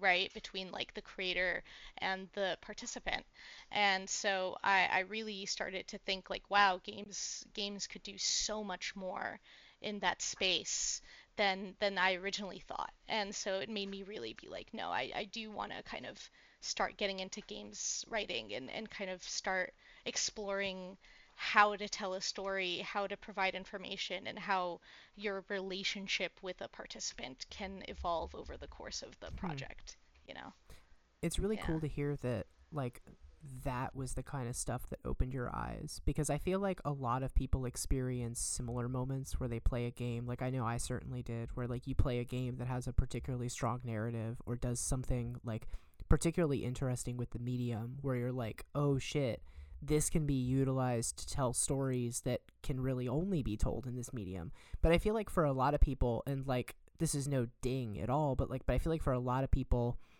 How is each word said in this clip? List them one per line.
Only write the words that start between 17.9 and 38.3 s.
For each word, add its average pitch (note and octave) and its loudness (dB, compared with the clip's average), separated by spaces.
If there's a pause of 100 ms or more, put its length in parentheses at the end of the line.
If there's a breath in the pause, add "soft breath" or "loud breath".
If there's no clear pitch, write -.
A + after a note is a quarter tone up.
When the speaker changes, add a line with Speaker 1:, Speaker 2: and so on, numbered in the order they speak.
Speaker 1:
writing A#2 -4
and, B2+ -6
and A3 -6
kind F#3+ -6
of F#3 -8
start - -2 (320 loud breath)
exploring G3 -4 (400 loud breath)
how G#3 6
to G3+ -6
tell F#3+ -4
a F#3+ -4
story, F#3+ -2
how G3+ -2
to G3 -4
provide F#3+ -2
information, F#3+ -6
and G#3 -6
how F3+ 0 (380 loud breath)
your G3 -4
relationship G3 -2 (100)
with F#3 -8
a G3 -8
participant - -10
can G3 -8
evolve E3+ -4
over - -10
the C3 -12
course - -10
of - -14
the - -12
Speaker 2:
Hmm. - -10
Speaker 1:
project," - -8 (280)
you - -12
know? - -14 (680 loud breath)
Speaker 2:
It's E3+ -2
really G3+ 2
Speaker 1:
Yeah. - -6
Speaker 2:
cool D#3+ 0
to D3 0
hear C#3+ 0
that, B2 -2 (240)
like, C3+ -4 (640)
that B2+ -2
was C3+ -4
the C3+ -2
kind B2+ -4
of B2 -4
stuff - -2
that - -8
opened - 2
your B2 -2
eyes, - -6
because D3+ 2
I C#3+ 4
feel F#3 2
like G3 0
a C#3+ 0
lot C3 2
of B2+ 2
people C3 4
experience B2 0